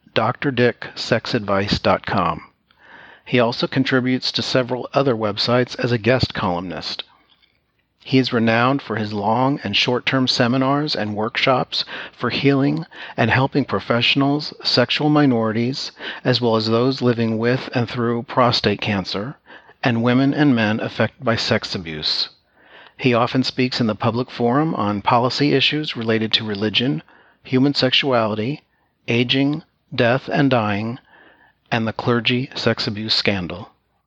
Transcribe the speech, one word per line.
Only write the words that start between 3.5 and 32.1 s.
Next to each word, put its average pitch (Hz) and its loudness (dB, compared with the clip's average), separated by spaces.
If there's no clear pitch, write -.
contributes 127 0
to - -4
several 127 -2
other 139 2
websites 110 0
as 120 -2
a 120 0
guest 117 0
columnist. 87 -6
He - 0
is 127 2
renowned 120 2
for 110 -8
his 107 -4
long 113 0
and 104 -2
short-term 127 0
seminars 135 0
and 104 -4
workshops 117 0
for 120 -2
healing 139 2
and 117 2
helping 131 2
professionals, 139 0
sexual 151 2
minorities, 120 2
as 123 0
well 117 4
as 110 0
those 123 2
living 113 2
with 120 0
and 120 2
through 120 -2
prostate 117 2
cancer, 101 -4
and 117 2
women 131 4
and 139 4
men 110 2
affected - -4
by 113 2
sex - -2
abuse. 80 -6
He 123 2
often 123 2
speaks - -2
in 123 2
the 107 0
public 120 -2
forum 135 0
on 104 -2
policy 127 2
issues 147 0
related 113 0
to 117 0
religion, 110 -2
human 135 2
sexuality, 120 0
aging, 135 0
death 123 2
and 139 2
dying, 110 0
and 113 0
the 107 -2
clergy 123 0